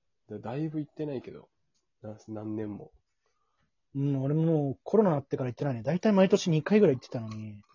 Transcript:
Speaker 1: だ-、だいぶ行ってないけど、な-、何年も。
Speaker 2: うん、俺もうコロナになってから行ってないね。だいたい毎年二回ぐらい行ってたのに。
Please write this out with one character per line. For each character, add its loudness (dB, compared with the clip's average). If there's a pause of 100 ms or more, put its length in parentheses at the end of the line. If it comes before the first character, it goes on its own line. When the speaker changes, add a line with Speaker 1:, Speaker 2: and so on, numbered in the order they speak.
(300)
Speaker 1:
だ-、 -10
だ -10
い -4
ぶ -6
行 -6
っ -20
て -8
な -6
い -6
け -14
ど、 -18 (540)
な-、 -14 (100)
何 -8
年 -6
も。 -16 (1040)
Speaker 2:
う -2
ん、 0
俺 0
も 2
う -10
コ 0
ロ 6
ナ 2
に 2
な -2
っ -10
て -6
か -4
ら -4
行 -8
っ -20
て -6
な -2
い -4
ね。 -8
だ 0
い 0
た 2
い 4
毎 8
年 2
二 2
回 4
ぐ 8
ら 6
い 2
行 -4
っ -16
て -20
た -6
の -8
に。 -12 (140)